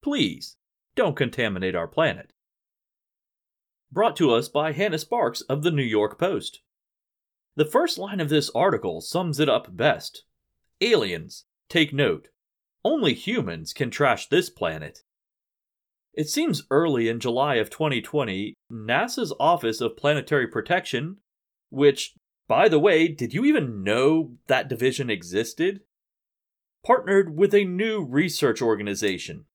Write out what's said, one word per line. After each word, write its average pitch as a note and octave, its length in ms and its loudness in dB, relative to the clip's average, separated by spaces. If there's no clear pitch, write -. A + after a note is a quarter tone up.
"Please, D3+ 560 -4
don't F#3 220 0
contaminate G2+ 580 -2
our E2+ 140 -4
planet." C#3+ 440 -2
Brought G3+ 280 2
to D3 140 4
us A#2 160 2
by D3+ 220 -2
Hannah E3 280 -2
Sparks F#3 420 -2
of D3 240 -4
the E3+ 80 2
New C#3+ 100 0
York G#2+ 340 0
Post. - 440 -4
The D3+ 80 4
first D4+ 340 0
line G3 220 -6
of D#3 80 -2
this D3 220 2
article A2+ 500 0
sums E3 400 -4
it D3 80 4
up G#2 280 0
best. - 460 -2
"Aliens, A2 680 0
take D#3 240 0
note. B2 360 -2
Only A3+ 300 2
humans F#2+ 580 -6
can A#2+ 180 -6
trash B2 380 0
this F3+ 220 2
planet." D#2 540 -8
It D3+ 140 -4
seems D4 400 -2
early C3+ 400 2
in A#2 120 -2
July B2+ 340 0
of A2 160 0
twenty C#3 320 -2
twenty, G#2+ 520 -4
nasa's C#3+ 680 -4
Office B2 420 2
of A#2 160 -2
Planetary C#3+ 520 0
Protection, E3 720 -4
which, C#3 460 2
by D#3 200 6
the D#3 120 6
way, E3 260 6
did C#3+ 260 -4
you G3+ 120 -2
even C#3 400 0
know C3+ 520 2
that C3 200 0
division B2+ 420 -2
existed? A2 760 -4
Partnered F#3+ 540 2
with G3 180 2
a G3+ 100 6
new G3 400 -2
research C3+ 560 0
organization. G2+ 960 -2